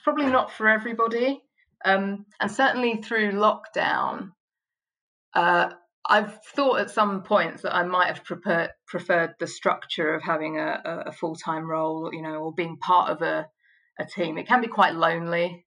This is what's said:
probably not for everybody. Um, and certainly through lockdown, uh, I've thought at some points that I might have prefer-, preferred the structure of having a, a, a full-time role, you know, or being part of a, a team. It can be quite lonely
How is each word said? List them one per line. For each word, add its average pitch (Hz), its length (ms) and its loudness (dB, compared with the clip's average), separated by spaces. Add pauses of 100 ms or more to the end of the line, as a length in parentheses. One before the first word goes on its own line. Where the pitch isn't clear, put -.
probably 294 220 2
not 262 260 2
for 214 160 -2
everybody. 233 760 2 (440)
Um, 196 400 0 (140)
and 208 120 0
certainly 247 500 2
through 214 300 0
lockdown, 196 1000 0 (1000)
uh, 175 360 4 (380)
I've 208 360 2
thought 254 380 0
at 208 100 -6
some 202 320 0
points 175 400 2
that - 100 -2
I 175 100 2
might 180 240 2
have - 180 -6
prefer-, 170 440 -2 (180)
preferred 170 520 0
the 165 80 -4
structure - 680 -2
of 156 80 -4
having 156 380 -2
a, 156 240 -4
a, 165 140 -6 (100)
a 156 40 -8
full-time 160 520 -6
role, 160 500 -4
you 160 80 -10
know, 156 140 -8
or 160 180 -8
being 170 240 -4
part 175 320 2
of 160 120 -4
a, 156 260 -2 (520)
a - 60 -6
team. 160 320 -4
It - 100 -8
can 240 140 4
be 233 60 -2
quite 175 280 2
lonely 170 720 0